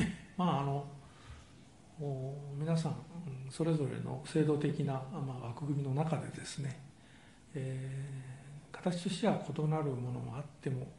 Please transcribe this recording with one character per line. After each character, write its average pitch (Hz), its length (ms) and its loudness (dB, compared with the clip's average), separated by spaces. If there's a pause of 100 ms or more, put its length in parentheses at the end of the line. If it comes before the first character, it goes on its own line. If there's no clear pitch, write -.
<clears throat> - 320 -4
ま 180 100 4
あ、 139 160 6
あ - 20 0
の、 143 220 0 (1120)
お、 139 340 -2 (240)
皆 160 180 4
さ 160 140 2
ん、 - 20 0
う - 560 -8
ん、 - 20 -8
そ - 140 0
れ 160 100 6
ぞ 147 100 4
れ 117 180 0
の 127 240 -2
制 156 180 6
度 151 120 6
的 147 240 4
な、 135 140 2
ま 131 480 -4
あ、 117 60 -6
枠 120 180 -4
組 143 120 2
み 143 40 2
の 135 120 0
中 160 220 4
で - 120 -4
で - 160 -8
す - 140 -8
ね、 135 220 -4 (720)
え 131 360 -4 (840)
ー、 - 40 -8
形 - 280 0
と 202 60 0
し 185 100 0
て 220 60 4
は 175 80 8
異 147 280 0
な 156 160 4
る 156 60 2
も 123 280 0
の 123 80 -2
も 120 160 -4
あ 139 40 -4
っ 147 40 -6 (180)
て - 80 -2
も、 131 160 0 (120)